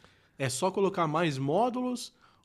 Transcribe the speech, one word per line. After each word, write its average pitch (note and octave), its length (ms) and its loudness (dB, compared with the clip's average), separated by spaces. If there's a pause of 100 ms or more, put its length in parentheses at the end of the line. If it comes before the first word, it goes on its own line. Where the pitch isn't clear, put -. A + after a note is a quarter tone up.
(380)
É C3+ 120 -2
só F#3 200 0
colocar F#3+ 360 2
mais D3+ 320 0
módulos A#3+ 760 -2 (300)